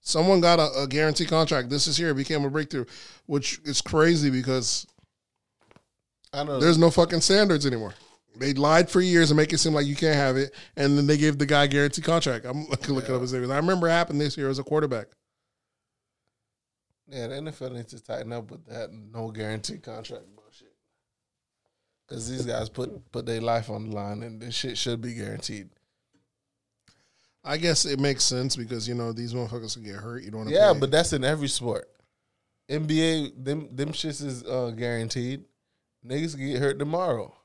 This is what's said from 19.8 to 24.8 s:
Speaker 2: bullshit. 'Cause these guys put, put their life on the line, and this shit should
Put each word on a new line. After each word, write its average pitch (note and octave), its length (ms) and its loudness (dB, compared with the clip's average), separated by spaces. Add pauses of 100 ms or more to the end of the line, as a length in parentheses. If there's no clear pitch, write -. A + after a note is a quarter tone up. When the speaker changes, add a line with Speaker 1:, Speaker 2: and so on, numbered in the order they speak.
Speaker 2:
bullshit. - 380 -20 (1300)
'Cause A#2 220 -12
these B2+ 160 -8
guys A#2 240 -6
put, - 420 -12
put A2+ 140 -10
their A2+ 160 -6
life A#2 280 -2
on G#2+ 200 -10
the G#2 60 -10
line, G#2 280 -8
and A2 180 -14
this A#2 140 -12
shit B2+ 220 -6
should A#2 240 -4